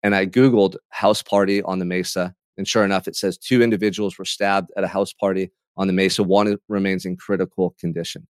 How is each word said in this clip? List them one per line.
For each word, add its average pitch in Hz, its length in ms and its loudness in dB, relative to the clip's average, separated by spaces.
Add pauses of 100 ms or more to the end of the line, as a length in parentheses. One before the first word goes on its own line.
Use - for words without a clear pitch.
And 101 120 2
I 98 120 2
Googled 107 500 4 (120)
house - 340 0
party 101 400 0
on 92 160 -4
the 92 60 -4
Mesa. 90 500 -4 (220)
And 95 100 -8
sure 110 180 2
enough, 98 220 0
it - 100 -10
says 92 220 -2
two 123 240 2
individuals 104 560 0
were 98 60 -12
stabbed 98 520 -2
at 98 60 -2
a 92 60 -2
house 98 240 -2
party 95 400 -2 (240)
on 95 100 -2
the 95 60 0
Mesa. 95 300 2
One 101 340 2 (120)
remains 98 380 -2
in 92 100 -6
critical 90 640 -4
condition. 85 540 -8